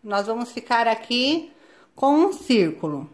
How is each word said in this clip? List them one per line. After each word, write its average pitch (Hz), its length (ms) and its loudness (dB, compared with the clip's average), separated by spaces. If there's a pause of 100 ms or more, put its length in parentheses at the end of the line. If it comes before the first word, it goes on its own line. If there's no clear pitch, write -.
Nós 202 240 -4
vamos 233 240 -6
ficar 233 340 0
aqui 247 640 -2 (440)
com 294 300 4
um 381 60 0
círculo. 156 800 0